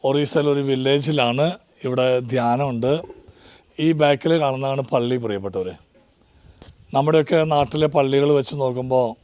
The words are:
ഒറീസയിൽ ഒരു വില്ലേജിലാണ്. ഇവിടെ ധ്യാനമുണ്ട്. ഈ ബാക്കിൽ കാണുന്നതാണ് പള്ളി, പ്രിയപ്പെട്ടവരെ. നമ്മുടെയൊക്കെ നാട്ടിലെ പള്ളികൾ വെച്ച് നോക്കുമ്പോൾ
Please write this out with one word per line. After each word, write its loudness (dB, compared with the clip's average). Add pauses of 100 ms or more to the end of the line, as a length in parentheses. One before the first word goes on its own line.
ഒറീസയിൽ 0
ഒരു 0
വില്ലേജിലാണ്. 0 (380)
ഇവിടെ 0 (280)
ധ്യാനമുണ്ട്. 0 (920)
ഈ 4 (120)
ബാക്കിൽ 2 (100)
കാണുന്നതാണ് -2 (100)
പള്ളി, 0
പ്രിയപ്പെട്ടവരെ. -6 (1200)
നമ്മുടെയൊക്കെ 2 (160)
നാട്ടിലെ 2
പള്ളികൾ 2
വെച്ച് -4
നോക്കുമ്പോൾ 0 (180)